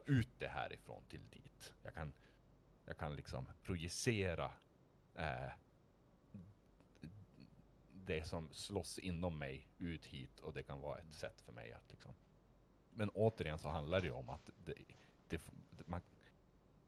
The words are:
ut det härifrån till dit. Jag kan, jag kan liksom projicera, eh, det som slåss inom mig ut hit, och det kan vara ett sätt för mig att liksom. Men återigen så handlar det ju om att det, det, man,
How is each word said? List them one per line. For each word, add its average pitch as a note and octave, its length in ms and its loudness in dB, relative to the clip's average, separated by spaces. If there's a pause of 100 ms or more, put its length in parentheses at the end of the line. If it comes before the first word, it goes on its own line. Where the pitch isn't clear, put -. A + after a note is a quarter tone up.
ut C3 320 8
det C2+ 100 0
härifrån - 640 -4
till - 200 -8
dit. - 440 -14 (100)
Jag - 100 -8
kan, D#2 200 -2 (720)
jag - 120 -8
kan D2+ 180 0
liksom C2 300 -4 (180)
projicera, F2 880 4 (640)
eh, C2+ 360 0 (2500)
det D#2+ 220 4
som E2 240 -2
slåss - 480 0
inom F2 380 2
mig C#2 300 -4 (100)
ut E2+ 280 -2
hit, C2 340 -8
och D#2 140 -4
det C2+ 100 -2
kan C#2 180 -6
vara C#2 180 -2
ett D#2+ 140 -12
sätt - 280 -6
för - 100 -16
mig A1+ 220 -8
att - 180 -16
liksom. - 220 -12 (760)
Men G#2 200 2
återigen E2+ 500 6
så - 100 -2
handlar D#2+ 320 6
det E2+ 60 4
ju C2 60 0
om - 160 -4
att - 200 -6 (160)
det, - 80 -2 (540)
det, E2 140 0 (440)
man, F2 160 0 (880)